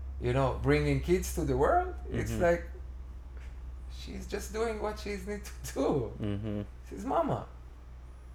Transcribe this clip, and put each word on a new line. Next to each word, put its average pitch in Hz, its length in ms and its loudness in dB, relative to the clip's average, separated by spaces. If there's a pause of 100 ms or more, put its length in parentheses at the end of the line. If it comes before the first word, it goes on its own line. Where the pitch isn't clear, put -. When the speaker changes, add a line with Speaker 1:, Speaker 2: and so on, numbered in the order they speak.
(200)
Speaker 1:
you 120 120 2
know, 127 300 4
bringing 143 380 6
kids 180 340 2
to 165 100 0
the 135 120 2
world? 359 360 6 (200)
It's - 200 0
Speaker 2:
Mm-hmm. 190 100 2
Speaker 1:
like, 170 220 6 (1400)
she's 196 260 -6
just 196 260 -4
doing 220 300 0
what 214 160 -2
she 208 120 -6
needs 202 400 -4 (140)
to - 100 -8
do. 143 380 2 (100)
Speaker 2:
Mm-hmm. 104 380 -2 (280)
Speaker 1:
She's 196 160 -8
mama. 269 420 2 (880)